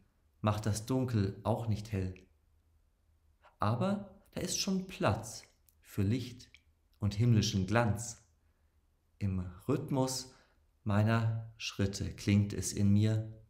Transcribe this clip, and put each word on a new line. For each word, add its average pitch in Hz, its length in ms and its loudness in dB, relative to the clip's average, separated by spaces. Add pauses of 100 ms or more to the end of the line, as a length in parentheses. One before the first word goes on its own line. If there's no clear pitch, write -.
(400)
macht 107 260 0
das 101 200 -2
Dunkel 123 580 0
auch 113 240 0
nicht - 240 -4
hell. 95 220 -4 (1400)
Aber 185 640 -2 (100)
da - 80 -10
ist - 180 -4
schon 190 280 -2
Platz - 580 -2 (360)
für - 220 -6
Licht 113 480 -2 (480)
und 101 160 -2
himmlischen 101 520 4
Glanz. 104 580 0 (960)
Im 95 220 -2 (280)
Rhythmus 143 680 -2 (480)
meiner 113 760 0
Schritte - 580 -4
klingt 101 380 4
es - 200 -4
in 101 200 2
mir, 110 400 2 (180)